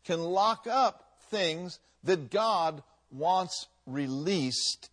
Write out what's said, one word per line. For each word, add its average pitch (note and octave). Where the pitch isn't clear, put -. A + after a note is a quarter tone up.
can E3
lock F#3+
up B3
things F3
that D#3+
God F3+
wants F3+
released C#3